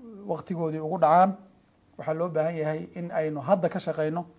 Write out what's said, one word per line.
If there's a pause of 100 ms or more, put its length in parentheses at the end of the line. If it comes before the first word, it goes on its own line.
(280)
waqtigoodii
ugu
dhacaan, (640)
waxaa
loo
baahan
yahay
in
aynu
hadda
ka
shaqayno (120)